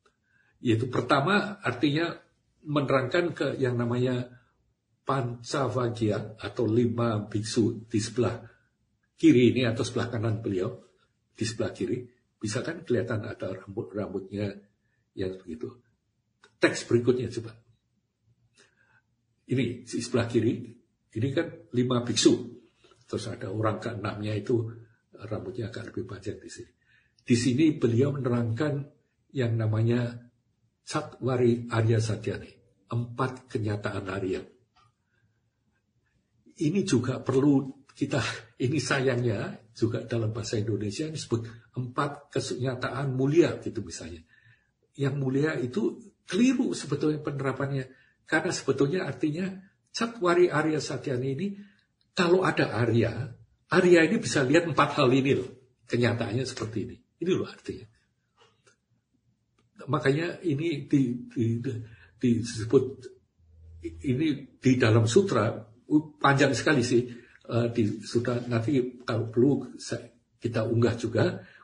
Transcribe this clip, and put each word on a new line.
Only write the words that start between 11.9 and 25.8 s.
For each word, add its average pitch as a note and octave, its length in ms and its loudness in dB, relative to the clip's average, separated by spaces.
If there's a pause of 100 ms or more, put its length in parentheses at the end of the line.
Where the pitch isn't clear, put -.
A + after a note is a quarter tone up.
bisa A2+ 240 -4
kan E3 160 -8
kelihatan A#2 400 -2
ada G2+ 320 -8
rambut-rambutnya G2 1040 -6 (560)
yang F#2 240 -6
begitu. - 400 -12 (800)
Teks - 320 0
berikutnya A#2+ 400 2
coba. - 240 -10 (1900)
Ini B2 400 -4
di - 160 -8
sebelah - 240 0
kiri, A2+ 320 0 (560)
ini A2+ 160 -2
kan D#3+ 160 0 (320)
lima B2 240 2
biksu. - 320 4 (720)
Terus A2 240 -6
ada G2+ 240 -10
orang G#2+ 240 0
keenamnya G#2+ 560 -6
itu A2 400 -2 (400)
rambutnya G#2+ 560 -10
agak - 240 -12